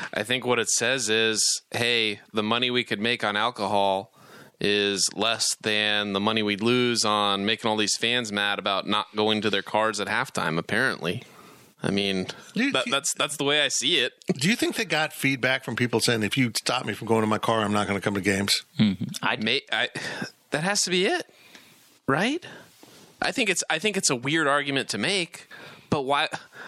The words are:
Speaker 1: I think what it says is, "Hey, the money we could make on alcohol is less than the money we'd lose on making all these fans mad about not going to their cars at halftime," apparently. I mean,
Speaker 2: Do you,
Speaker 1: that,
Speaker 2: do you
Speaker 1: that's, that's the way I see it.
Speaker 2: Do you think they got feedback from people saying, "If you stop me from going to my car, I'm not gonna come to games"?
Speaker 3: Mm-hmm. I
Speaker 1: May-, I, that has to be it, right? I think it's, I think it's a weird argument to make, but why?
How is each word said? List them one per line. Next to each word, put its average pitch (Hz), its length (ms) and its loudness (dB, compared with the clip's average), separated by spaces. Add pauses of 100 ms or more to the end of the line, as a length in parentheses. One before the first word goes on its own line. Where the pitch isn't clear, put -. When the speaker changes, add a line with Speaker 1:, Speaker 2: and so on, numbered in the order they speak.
(160)
Speaker 1:
I 104 80 0
think 123 240 -4
what 123 100 2
it 110 100 0
says 120 420 0
is, 110 600 2
"Hey, 113 500 0 (140)
the 107 80 -2
money 117 300 0
we 123 120 0
could 110 160 -4
make 117 240 -2
on 104 140 2
alcohol 101 720 0 (480)
is 101 540 0
less 110 480 -2
than 104 520 0
the 98 60 2
money 110 220 2
we'd 104 220 0
lose 120 420 2
on 104 400 2
making 113 240 0
all 107 80 0
these 104 200 0
fans 117 340 0
mad 101 260 0
about 98 300 -2
not 104 180 0 (100)
going 107 260 2
to 107 100 0
their 98 100 0
cars 107 380 0
at 95 80 -4
halftime," 101 500 -2
apparently. 107 640 -2 (640)
I - 80 0
mean, 98 340 -2 (300)
Speaker 2:
Do 220 80 0
you, 277 80 0
Speaker 1:
that, 131 140 0
Speaker 2:
do - 40 -8
you 131 60 0
Speaker 1:
that's, 139 180 -2
that's - 240 -4
the 147 60 -2
way 147 180 2
I 143 60 2
see 147 320 0
it. 123 140 0 (200)
Speaker 2:
Do 147 160 0
you 233 60 4
think 330 200 0
they 226 100 -2
got 156 280 -2
feedback 131 500 0
from 120 120 -4
people 117 240 0
saying, 113 240 2
"If 101 160 0
you 123 180 2
stop 131 260 -2
me 113 100 -4
from 107 140 -10
going 110 140 4
to 110 60 2
my 107 100 2
car, 113 220 2
I'm 104 140 2
not 104 120 2
gonna 98 160 -2
come 104 140 -2
to 101 60 -2
games"? 98 420 2 (160)
Speaker 3:
Mm-hmm. 101 260 2 (160)
I 107 140 0
Speaker 1:
May-, 113 260 0 (100)
I, 113 180 0 (600)
that 147 140 -2
has 196 220 0
to - 40 -4
be 180 160 2
it, 330 240 0 (800)
right? 214 360 2 (800)
I 160 100 2
think 214 200 2
it's, 170 180 0
I 160 80 2
think 196 200 0
it's 190 120 2
a 143 60 0
weird 143 320 2
argument 139 420 2
to - 80 -4
make, 165 500 -2 (440)
but 156 100 2
why? 139 260 2 (400)